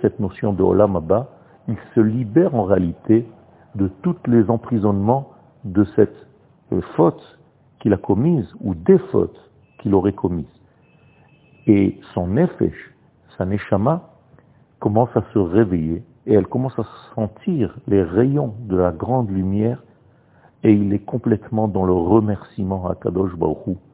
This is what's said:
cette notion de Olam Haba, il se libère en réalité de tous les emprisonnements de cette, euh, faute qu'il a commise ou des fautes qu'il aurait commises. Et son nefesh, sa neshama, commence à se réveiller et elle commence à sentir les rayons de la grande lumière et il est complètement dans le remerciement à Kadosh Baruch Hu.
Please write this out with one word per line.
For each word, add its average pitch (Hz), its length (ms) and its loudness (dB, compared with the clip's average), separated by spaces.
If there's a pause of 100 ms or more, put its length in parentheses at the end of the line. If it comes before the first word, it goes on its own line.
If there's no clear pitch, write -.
cette - 180 0
notion 104 340 -4
de 95 100 0
Olam 95 320 4
Haba, 90 340 0 (380)
il 107 100 -6 (160)
se 120 60 2
libère 120 560 2
en 107 80 2
réalité 98 640 2 (480)
de 98 120 -2 (140)
tous 175 160 -2 (100)
les 117 220 4
emprisonnements 113 800 0 (340)
de 98 200 2 (120)
cette, - 320 0 (440)
euh, 90 100 -2 (140)
faute - 440 -2 (400)
qu'il 104 140 2
a 95 40 0
commise 117 500 0 (140)
ou 92 140 -4
des 185 220 4
fautes - 520 -4 (300)
qu'il 98 140 0
aurait 98 200 2
commises. 87 320 -4 (1200)
Et 101 320 2 (140)
son 90 140 -4
nefesh, 107 680 -2 (440)
sa 95 80 -4
neshama, 104 640 -2 (720)
commence 110 360 0
à 110 80 2 (100)
se 110 60 2
réveiller 87 640 0 (220)
et 117 80 0
elle 101 140 4
commence 127 320 -6
à 110 60 -4 (300)
sentir 117 600 -4 (120)
les 98 160 4
rayons 123 580 0
de 101 160 -4
la 90 140 2
grande 113 380 -2
lumière 101 540 -2 (800)
et 107 100 6
il 101 200 2
est 101 120 -4
complètement 110 600 -2
dans 95 180 -2
le 92 80 2
remerciement 95 920 0
à 90 80 -4
Kadosh 92 400 -4
Baruch 80 320 -4
Hu. 92 80 -4 (180)